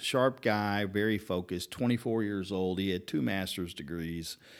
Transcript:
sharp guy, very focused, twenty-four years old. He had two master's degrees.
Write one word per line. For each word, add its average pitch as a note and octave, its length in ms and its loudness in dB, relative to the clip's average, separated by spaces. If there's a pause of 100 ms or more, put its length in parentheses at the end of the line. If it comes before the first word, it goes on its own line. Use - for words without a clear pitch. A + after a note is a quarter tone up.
sharp C3 400 2
guy, G#2 460 2
very G#2 320 2
focused, F2+ 520 -4
twenty-four A#2+ 540 0
years G2 260 -2
old. F#2 300 0
He G2 100 2
had F#2 160 -2
two D3 160 0
master's F#2+ 520 -2
degrees. E2 640 -6 (240)